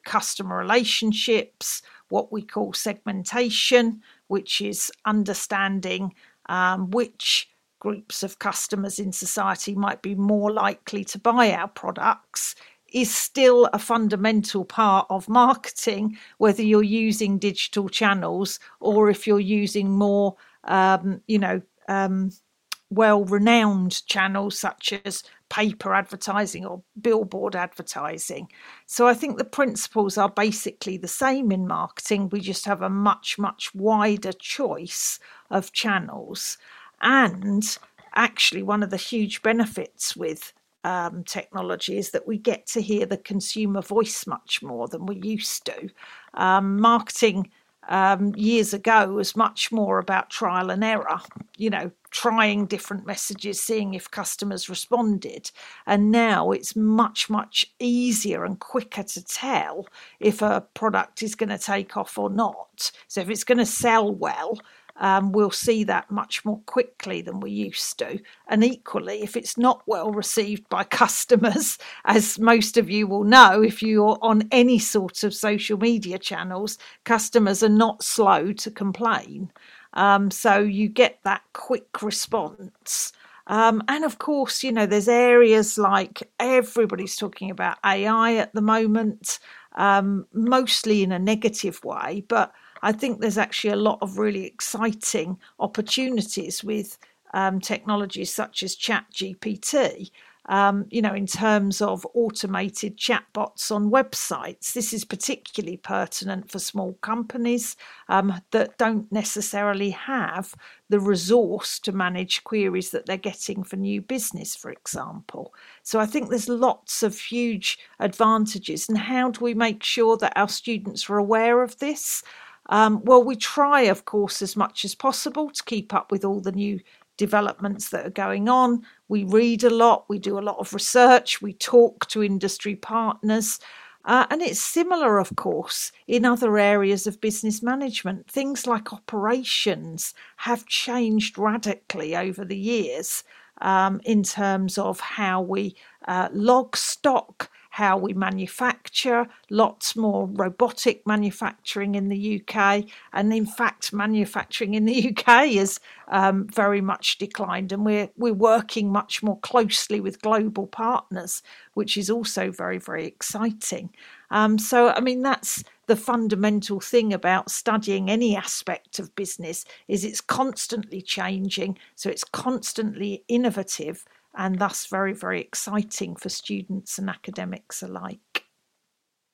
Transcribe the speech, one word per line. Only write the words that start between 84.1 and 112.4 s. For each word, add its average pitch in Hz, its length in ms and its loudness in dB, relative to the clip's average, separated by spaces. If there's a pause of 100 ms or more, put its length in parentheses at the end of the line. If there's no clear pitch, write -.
course, 285 420 -2
you 262 100 -2
know, 220 140 2
there's 202 240 2
areas 240 680 8
like 196 440 0 (180)
everybody's 240 760 2
talking 196 340 -6
about 185 340 -4
A 196 220 2
I 226 300 2
at - 180 -2
the 214 80 -2
moment, 220 800 2 (360)
um, 196 560 2
mostly 226 720 2
in 190 100 2
a 180 80 -2
negative 220 640 -2
way, 190 440 -6
but - 260 2 (300)
I 214 100 2
think 233 260 -4
there's 214 180 -2
actually 208 360 0
a - 20 0
lot 214 260 2
of 190 160 -6
really 202 280 -2
exciting 208 920 -4 (220)
opportunities 214 1040 -2
with, 208 340 -6 (340)
um, 190 280 0
technologies 202 760 -4
such - 300 -6
as 185 120 -6
Chat - 380 -2
G 190 220 -8
P 214 200 -6
T, 220 560 0 (360)
um, 202 420 2
you 233 100 -4
know, 208 140 0
in 202 140 -4
terms 202 520 2
of 190 360 -2
automated 208 800 -2
chatbots - 760 -4
on 208 200 0
websites. 190 800 -2
This 226 200 -4
is 214 120 -6
particularly - 720 -8
pertinent 190 720 -6
for 196 80 -12
small 190 440 -6
companies, 233 760 -4 (320)
um, 190 400 0
that - 300 -2
don't 220 320 -2
necessarily 202 800 -2
have 196 640 -6 (340)
the 208 100 4
resource 196 840 2
to 208 100 -6
manage 185 520 -4